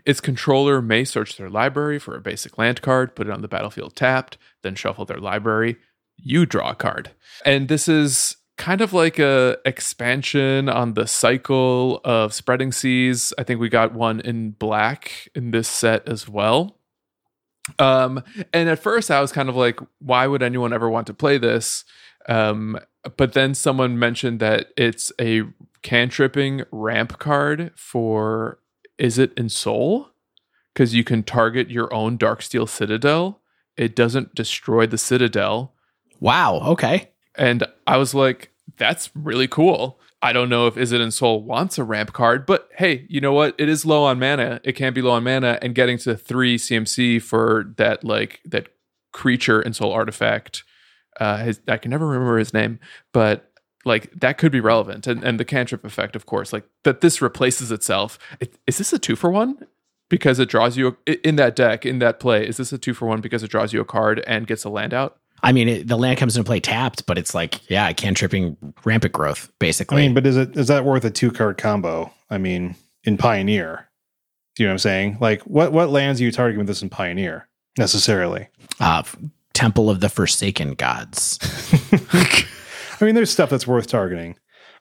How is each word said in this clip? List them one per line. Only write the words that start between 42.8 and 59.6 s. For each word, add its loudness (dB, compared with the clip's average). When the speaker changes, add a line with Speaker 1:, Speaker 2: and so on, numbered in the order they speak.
Speaker 1:
you -4
know 0
what? 2
It 0
is -2
low 4
on 2
mana. 0
It -2
can -2
be -2
low 4
on 2
mana, 0
and -6
getting 2
to -4
three 0
C -2
M 0
C 2
for 0
that, 0
like, -4
that -6
creature 2
Ensoul -4
artifact, -2
uh, 0
his, -4
I 0
can -8
never -2
remember 2
his -2
name, 0
but, 2
like, 0
that 2
could 4
be 2
relevant. 0
And, -2
and 0
the -2
cantrip -4
effect, -6
of -10
course, -6
like, -8
that 2
this 4
replaces 0
itself. -4
It, -10
is -2
this -4
a -2
two -2
for 0
one? -2